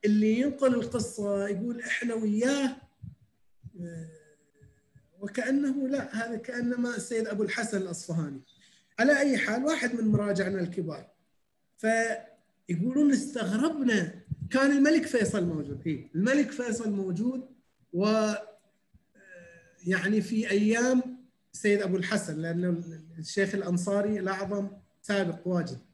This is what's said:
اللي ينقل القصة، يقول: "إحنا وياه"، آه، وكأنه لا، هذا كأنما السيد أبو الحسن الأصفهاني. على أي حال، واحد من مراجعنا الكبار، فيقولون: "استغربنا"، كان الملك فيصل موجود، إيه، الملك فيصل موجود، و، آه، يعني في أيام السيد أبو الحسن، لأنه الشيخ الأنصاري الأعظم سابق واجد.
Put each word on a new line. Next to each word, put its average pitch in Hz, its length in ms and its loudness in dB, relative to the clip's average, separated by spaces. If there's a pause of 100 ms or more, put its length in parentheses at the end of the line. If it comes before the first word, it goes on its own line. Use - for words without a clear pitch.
اللي 214 360 4
ينقل 269 340 2
القصة، 202 720 -2
يقول: 226 320 -4
"إحنا - 340 -2
وياه"، 247 640 2 (1040)
آه، 165 280 -12 (1120)
وكأنه 262 680 0
لا، 262 280 -4 (100)
هذا 240 100 -6
كأنما 240 600 -2
السيد 220 320 -2
أبو 202 140 -2
الحسن 214 360 -2
الأصفهاني. 165 640 -4 (580)
على 277 200 6
أي 277 200 2
حال، 226 260 -2
واحد 277 300 0
من 220 140 0
مراجعنا 196 520 2
الكبار، 170 500 -6 (680)
فيقولون: 226 1300 0
"استغربنا"، 226 1000 0 (360)
كان 269 200 4
الملك 294 360 4
فيصل 214 400 0
موجود، 147 400 -6
إيه، 147 280 -6
الملك 247 360 2
فيصل 233 400 -4
موجود، 202 580 -2 (440)
و، 180 140 0
آه، 214 400 0 (1400)
يعني 190 340 2
في 220 300 0
أيام 233 520 4 (520)
السيد 202 280 2
أبو 185 140 0
الحسن، 180 420 -2
لأنه 170 440 -2 (360)
الشيخ 196 360 -2
الأنصاري 202 680 0
الأعظم 196 500 -4 (320)
سابق 185 460 -2
واجد. 175 300 -2 (160)